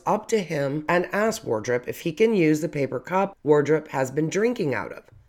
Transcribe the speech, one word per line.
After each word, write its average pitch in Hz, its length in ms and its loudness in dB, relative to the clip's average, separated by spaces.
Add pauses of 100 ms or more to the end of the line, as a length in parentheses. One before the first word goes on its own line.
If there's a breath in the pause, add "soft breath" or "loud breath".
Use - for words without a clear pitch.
up 214 220 0
to 220 120 2
him 151 480 -2
and 175 240 2
asks 208 320 0
Wardrop 123 420 -2
if - 140 -10
he 170 100 -4
can 220 240 2
use 156 280 4
the 160 80 -4
paper 139 280 -4
cup 190 440 -2
Wardrop 147 460 4
has 135 220 -2
been 151 200 -2
drinking 196 440 0
out 95 180 -6
of. - 120 -16 (240)